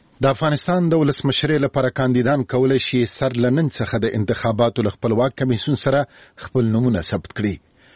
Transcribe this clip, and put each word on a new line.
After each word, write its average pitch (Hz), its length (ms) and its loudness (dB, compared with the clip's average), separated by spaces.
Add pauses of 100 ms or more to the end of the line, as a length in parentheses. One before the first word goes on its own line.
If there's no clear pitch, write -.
(240)
د - 100 2
افغانستان 160 560 0
د 165 120 4
ولسمشرۍ 143 640 0
لپاره 131 360 -2
کاندیدان 127 520 2
کولی 131 260 2 (100)
شي 127 120 0 (140)
سر 131 200 -2 (100)
له 123 120 2
نن 160 120 2 (100)
څخه 120 260 -2
د 113 140 -2
انتخاباتو 113 720 0
له 98 80 0
خپلواک 117 460 0
کمیسیون 127 400 0
سره 139 180 2 (440)
خپل 117 320 0
نومونه 117 340 0
ثبت 95 280 -6
کړي. 104 180 -2 (400)